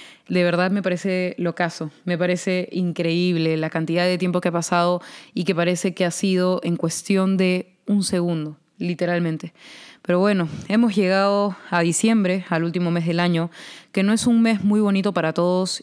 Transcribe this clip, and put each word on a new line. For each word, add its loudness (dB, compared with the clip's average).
De 2
verdad 0
me -2
parece -2
locazo, -4
me -2
parece -2
increíble 0
la -4
cantidad 0
de 0
tiempo 0
que -2
ha 0
pasado 0
y -4
que 0
parece 0
que -2
ha 0
sido 0
en 0
cuestión 0
de 0
un 2
segundo, -2
literalmente. -2
Pero 0
bueno, 2
hemos 2
llegado 2
a 2
diciembre, 2
al 0
último -2
mes 0
del 0
año, 0
que 0
no 2
es 0
un 4
mes 2
muy 2
bonito 2
para 0
todos 0